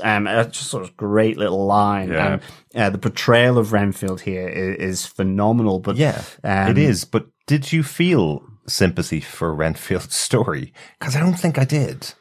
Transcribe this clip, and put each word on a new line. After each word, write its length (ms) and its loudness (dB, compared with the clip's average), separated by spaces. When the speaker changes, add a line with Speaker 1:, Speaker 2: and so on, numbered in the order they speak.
Speaker 1:
Um, 240 0
uh, 160 2
just 260 -8
sort 140 -6
of 140 -16
great 400 2
little 280 0
line. 440 2
Speaker 2:
Yeah. 240 0
Speaker 1:
Um, 60 -2
uh, 160 2
the 80 -4
portrayal 580 4
of 160 2
Renfield 480 0
here 260 -6
i-, 360 -4
is 240 -4
phenomenal, 720 0
but, 160 -2
Speaker 2:
Yeah, 260 0
Speaker 1:
um, 260 2
Speaker 2:
it 80 4
is. 280 2
But 200 -2
did 260 0
you 80 2
feel 640 0
sympathy 540 0
for 340 -6
Renfield's 600 -4
story? 560 -2
'Cause 160 -6
I 60 0
don't 180 2
think 180 0
I 80 2
did. 560 -4